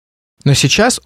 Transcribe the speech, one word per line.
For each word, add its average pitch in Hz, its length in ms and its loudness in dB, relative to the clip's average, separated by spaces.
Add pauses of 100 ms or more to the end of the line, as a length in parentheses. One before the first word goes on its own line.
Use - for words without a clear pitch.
(440)
Но 143 100 2
сейчас 190 520 0